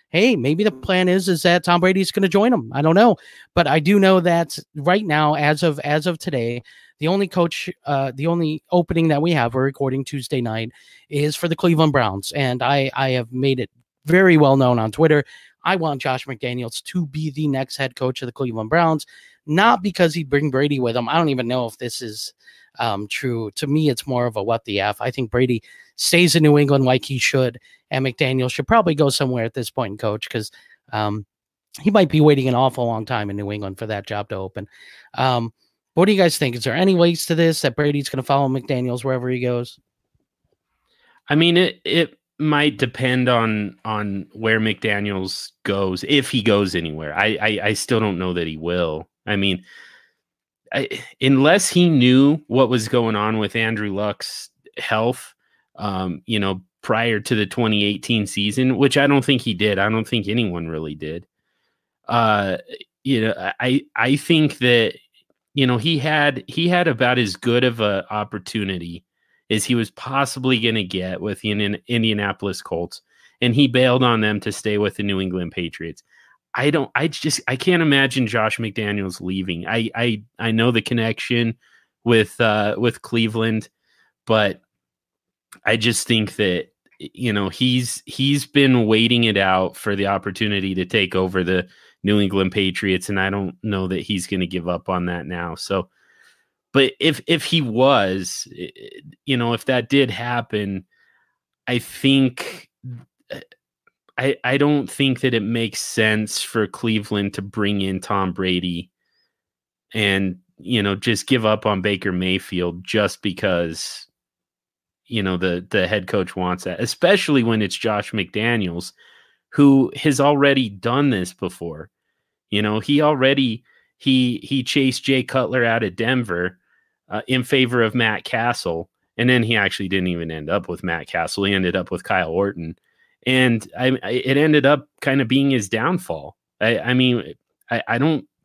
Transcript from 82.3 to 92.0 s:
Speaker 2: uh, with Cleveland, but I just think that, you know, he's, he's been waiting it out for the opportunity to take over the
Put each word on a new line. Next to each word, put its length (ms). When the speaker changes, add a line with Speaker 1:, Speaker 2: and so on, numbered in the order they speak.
Speaker 2:
uh, 380
with 240
Cleveland, 680
but 360
I 100
just 320
think 300
that, 300
you 340
know, 160
he's, 560
he's 400
been 420
waiting 380
it 120
out 380
for 200
the 120
opportunity 680
to 100
take 280
over 300
the 240